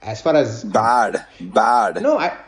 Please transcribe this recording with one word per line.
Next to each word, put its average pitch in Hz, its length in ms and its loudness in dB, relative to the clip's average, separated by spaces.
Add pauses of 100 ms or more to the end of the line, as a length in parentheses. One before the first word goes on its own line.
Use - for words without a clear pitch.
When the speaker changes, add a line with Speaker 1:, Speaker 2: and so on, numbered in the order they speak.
Speaker 1:
as 110 200 -12
far 160 140 0
as 117 280 0
Speaker 2:
Bad. 113 600 0 (160)
Bad. 110 640 0
Speaker 1:
No, 285 160 0
I, - 180 -4 (120)